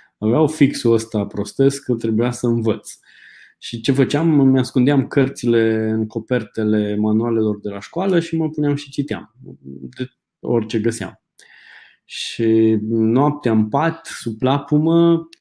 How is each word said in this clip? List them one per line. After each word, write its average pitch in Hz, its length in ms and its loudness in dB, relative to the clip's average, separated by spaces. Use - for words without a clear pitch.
aveau 123 300 2
fixul 135 460 2
ăsta 110 320 -2
prostesc 135 580 -2
că 123 120 -2
trebuia 117 360 0
să 123 160 -4
învăț. 113 440 -2
Și 117 220 -12
ce 139 100 0
făceam? 143 480 2
Îmi 135 200 4
ascundeam 131 480 2
cărțile 113 840 0
în 110 180 -2
copertele 107 880 -2
manualelor 107 640 0
de 104 100 -10
la 101 100 -8
școală 185 400 -2
și 165 160 -4
mă 160 140 -2
puneam 147 260 -2
și 143 140 -10
citeam 135 460 -8
de 127 120 -8
orice 113 400 -2
găseam. 104 420 -4
Și 110 720 2
noaptea 117 600 0
în 107 180 2
pat, 160 360 -2
sub - 320 -10
plapumă, 160 920 2